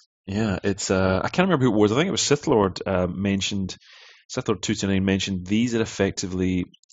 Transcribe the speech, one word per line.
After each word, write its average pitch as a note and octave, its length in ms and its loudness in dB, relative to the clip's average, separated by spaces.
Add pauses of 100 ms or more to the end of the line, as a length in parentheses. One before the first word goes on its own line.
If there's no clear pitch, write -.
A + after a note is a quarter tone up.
(260)
Yeah, G2+ 380 -2
it's, G2 280 -2
uh, F#2+ 320 2
I - 60 -4
can't F#3 180 0
remember C#3+ 180 2
who A2+ 80 2
it G#2+ 60 2
was. G#2 120 6
I A2+ 40 0
think D#3 140 0
it - 20 -4
was - 100 -2
Sith - 260 0
Lord, G2+ 380 2
uh, F#2 220 0
mentioned, G2 680 -2 (520)
Sith - 200 -6
Lord G2+ 140 -2
two A2 140 -2
two G2+ 120 -4
nine F#2+ 180 2
mentioned, F#2+ 420 -2
"These A2+ 260 0
are A2+ 80 2
effectively F#2 840 -2 (280)